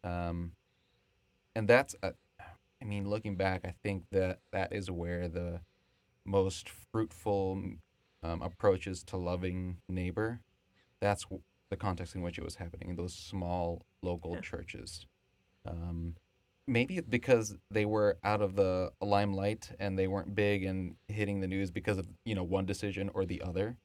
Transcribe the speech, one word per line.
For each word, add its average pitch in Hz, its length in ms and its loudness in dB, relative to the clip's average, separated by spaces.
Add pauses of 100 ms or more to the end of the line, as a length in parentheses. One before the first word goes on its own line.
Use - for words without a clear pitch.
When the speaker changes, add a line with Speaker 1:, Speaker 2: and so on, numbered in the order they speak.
Speaker 1:
um, 87 500 -2 (1000)
and 107 140 0
that's, 127 340 8
uh, 92 100 0 (280)
I - 440 -18
mean, 101 240 -2
looking 104 280 -2
back, 92 280 2
I 90 180 -6
think 98 280 -4
that 92 300 2 (100)
that 95 220 -2
is 98 180 -4
where 87 380 -2
the 87 320 -4 (640)
most 95 440 2
fruitful, 98 1040 -2 (500)
um, 82 200 -4
approaches 92 600 2
to - 140 -8
loving 90 600 -2 (100)
neighbor, 92 520 -2 (600)
that's 101 240 2
w-, - 180 -10 (260)
the - 80 -2
context 90 380 -2
in 92 80 -4
which 85 160 -4
it 78 60 -8
was 80 120 -8
happening 87 340 -10
in 87 60 -4
those 87 180 -4
small 87 680 -2 (200)
local 87 320 -4
Speaker 2:
Yeah. 85 60 -6
Speaker 1:
churches. - 680 -10 (600)
Um, 85 500 -6 (500)
maybe 131 300 2
it's 160 120 -4
because 113 500 4 (120)
they 104 140 4
were 104 400 4
out 104 160 4
of 95 160 2
the 92 440 4
limelight 101 800 2
and 98 200 0
they 95 100 4
weren't 98 260 -2
big 101 300 4
and 95 320 -2 (120)
hitting 101 320 0
the 95 80 0
news 95 220 0
because 95 280 0
of, 90 100 -6 (160)
you 110 100 -2
know, 92 80 0
one 92 220 2
decision 98 460 -2
or 95 160 0
the 87 160 -4
other. 95 420 -2